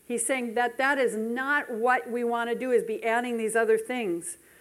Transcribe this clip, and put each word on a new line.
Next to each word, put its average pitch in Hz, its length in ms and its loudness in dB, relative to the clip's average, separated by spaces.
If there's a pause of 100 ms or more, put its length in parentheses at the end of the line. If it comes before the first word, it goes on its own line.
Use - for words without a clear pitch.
He's 233 200 -2
saying 247 260 -2
that 240 240 0
that 269 220 2
is 220 180 2
not 262 540 -2
what 233 400 2
we 240 120 -2
want 233 280 0
to 233 40 -2
do, 254 160 -4
is 233 140 4
be 220 180 -6
adding 233 360 0
these 220 180 0
other 220 220 4
things. 220 580 -4 (240)